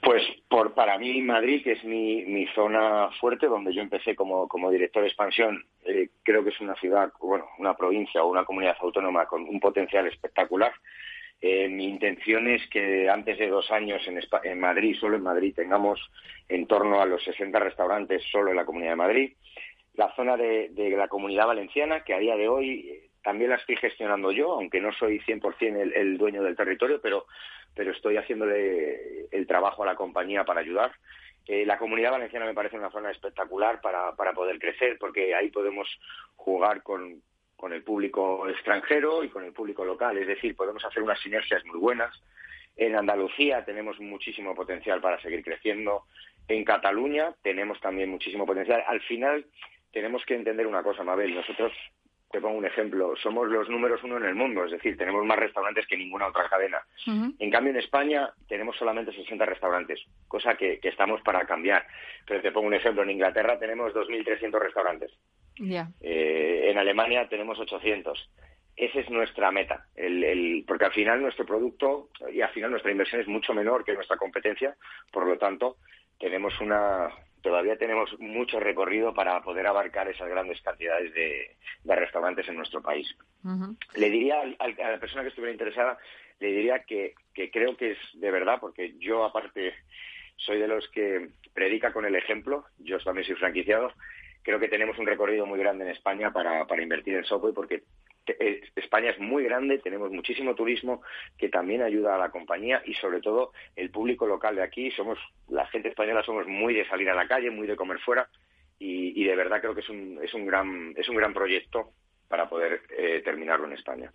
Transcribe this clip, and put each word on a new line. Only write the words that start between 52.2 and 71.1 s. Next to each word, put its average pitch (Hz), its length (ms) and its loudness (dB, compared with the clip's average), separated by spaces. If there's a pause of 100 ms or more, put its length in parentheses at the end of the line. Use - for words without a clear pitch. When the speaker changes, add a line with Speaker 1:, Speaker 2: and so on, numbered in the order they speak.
Speaker 1:
te 101 100 -4
pongo 107 180 -2
un 101 80 -2
ejemplo, 95 500 0
somos 113 320 -2
los 110 200 2
números 120 360 0
uno 123 140 -4
en 110 80 -2
el 92 100 0
mundo, 113 280 0
es 85 60 -4
decir, 85 260 -2
tenemos 95 280 0
más 107 140 4
restaurantes 104 500 0
que 95 80 -2
ninguna 95 320 -4
otra 90 200 0
cadena. 95 300 2 (280)
Speaker 2:
Ujú. 226 340 -2
Speaker 1:
En - 100 -2
cambio, 131 220 4
en 131 60 0
España 143 520 0 (160)
tenemos 110 300 -6
solamente 113 360 -2
sesenta 101 340 -2
restaurantes, 90 520 -2 (300)
cosa 110 260 0
que, 92 240 -2
que 92 120 -2
estamos 104 320 0
para 92 240 2
cambiar. 87 400 2 (380)
Pero 101 160 -2
te 95 120 0
pongo 107 160 2
un 104 60 4
ejemplo, 101 280 2
en 98 80 0
Inglaterra 104 480 2
tenemos 113 360 -4
dos 104 140 0
mil 113 160 -4
trescientos 107 380 0
restaurantes. 90 480 -2 (460)
Speaker 2:
Ya. 180 320 -4 (120)
Speaker 1:
Eh, 80 720 2
en 101 80 4
Alemania 110 500 2
tenemos 107 300 -6
ochocientos. 101 720 -4 (460)
Esa 131 240 -2
es 123 100 -6
nuestra 113 400 2
meta, - 360 -2 (100)
el, 90 260 0
el, 85 420 0
porque 90 200 2
al 95 80 2
final 110 280 2